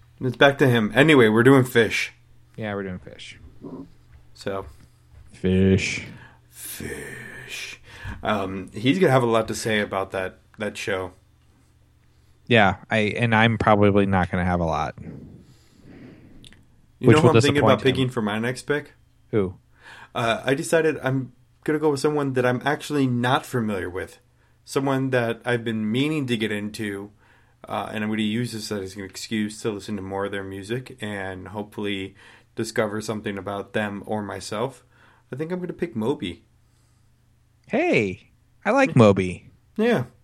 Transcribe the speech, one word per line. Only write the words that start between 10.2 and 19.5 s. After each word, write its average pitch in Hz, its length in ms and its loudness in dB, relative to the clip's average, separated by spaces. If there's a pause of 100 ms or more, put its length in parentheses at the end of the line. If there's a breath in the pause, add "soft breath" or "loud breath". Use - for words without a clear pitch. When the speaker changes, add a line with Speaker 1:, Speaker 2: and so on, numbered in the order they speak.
Speaker 1:
that 104 180 -6
show. 95 360 -6 (1400)
Speaker 2:
Yeah, 104 280 6 (140)
I, 113 80 0 (180)
and 117 180 0
I'm 110 220 4
probably 104 500 4
not 92 240 0
gonna 90 140 -2
have 90 160 0
a 85 40 0
lot. 78 300 -2 (2000 loud breath)
Speaker 1:
You 123 100 4
Speaker 2:
Which 117 80 10
Speaker 1:
know 156 60 6
who 175 60 8
Speaker 2:
will 160 80 6
Speaker 1:
I'm 113 60 8
thinking 143 200 2
about 127 160 4
Speaker 2:
disappoint - 20 -8
him. - 120 -10
Speaker 1:
picking 131 180 -2
for 123 120 -4
my 104 160 -2
next 123 240 -4
pick? 143 300 -4 (380)
Speaker 2:
Who? 95 240 0 (600 loud breath)